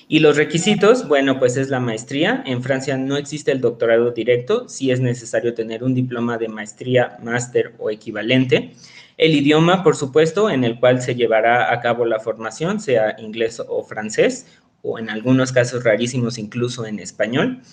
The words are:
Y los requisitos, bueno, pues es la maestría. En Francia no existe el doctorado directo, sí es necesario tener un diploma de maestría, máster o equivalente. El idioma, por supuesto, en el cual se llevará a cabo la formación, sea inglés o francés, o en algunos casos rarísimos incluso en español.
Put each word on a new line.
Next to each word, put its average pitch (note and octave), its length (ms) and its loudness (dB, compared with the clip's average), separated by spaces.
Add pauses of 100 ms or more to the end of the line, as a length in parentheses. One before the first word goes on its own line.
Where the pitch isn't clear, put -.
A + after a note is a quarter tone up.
Y D#3 120 4
los D3 160 6
requisitos, G3+ 720 2
bueno, C#3 300 2
pues B2+ 180 2
es C3+ 120 -2
la C3 120 -2
maestría. C3+ 680 -4
En B2 160 -4
Francia C3 340 -2
no C3+ 200 -4
existe C#3+ 360 -4
el C3+ 80 -2
doctorado A#2 520 2
directo, A#2+ 560 0
sí C3 220 -4
es B2+ 100 2
necesario A#2+ 520 -2
tener A2+ 300 -6
un B2+ 120 0
diploma A#2+ 440 -2
de A2+ 100 -4
maestría, A#2+ 760 -2
máster A#2 560 -2
o A2 120 -6
equivalente. B2+ 840 0 (440)
El D#3+ 180 4
idioma, D#3 480 4
por D3 140 4
supuesto, D#3+ 540 0
en C3 140 0
el A#2 140 -2
cual B2+ 220 4
se B2+ 140 -2
llevará A#2 580 2
a A#2 80 -2
cabo A#2+ 240 0
la A2+ 140 0
formación, A2+ 640 -6
sea A2 380 0
inglés A2+ 480 -6
o A2+ 180 -6
francés, C3 640 -2 (360)
o A#2 160 -8
en A2+ 100 -10
algunos B2+ 440 2
casos B2 320 0
rarísimos A#2 540 0
incluso A#2+ 480 -6
en G#2+ 120 -8
español. B2 640 -2 (100)